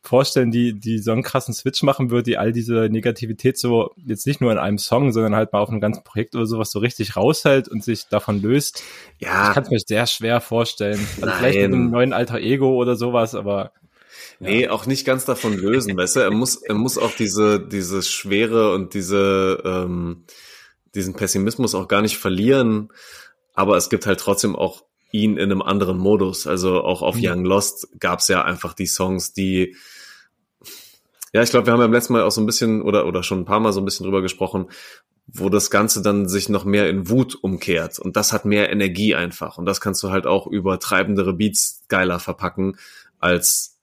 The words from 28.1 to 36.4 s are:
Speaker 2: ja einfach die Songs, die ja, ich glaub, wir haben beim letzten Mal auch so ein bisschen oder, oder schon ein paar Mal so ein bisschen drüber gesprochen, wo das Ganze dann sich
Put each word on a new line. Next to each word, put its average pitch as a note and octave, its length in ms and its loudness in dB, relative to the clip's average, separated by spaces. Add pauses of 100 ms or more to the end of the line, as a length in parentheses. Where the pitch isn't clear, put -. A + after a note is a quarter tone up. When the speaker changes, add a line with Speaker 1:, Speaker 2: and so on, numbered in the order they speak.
Speaker 2:
ja F2+ 160 2
einfach F2 300 -4
die F2+ 140 -4
Songs, F#2 440 -2
die F#2 440 0 (1600)
ja, A2+ 80 6
ich A#2 60 2
glaub, A#2+ 160 4
wir A#2+ 80 4
haben A#2+ 80 6
beim A2+ 100 6
letzten A#2+ 220 2
Mal A2+ 100 4
auch G#2 80 4
so A2 80 -2
ein G#2+ 60 2
bisschen A2+ 360 0
oder, G2+ 240 2
oder F2+ 160 -2
schon F#2+ 200 -4
ein E2 40 -6
paar G2+ 140 2
Mal A2 140 2
so G2 80 -2
ein G2 40 -2
bisschen F#2+ 200 -6
drüber G2 160 0
gesprochen, F#2 460 -4 (600)
wo F#2+ 220 -4
das G2+ 200 2
Ganze G#2+ 320 0
dann G2+ 280 0
sich G2 180 -2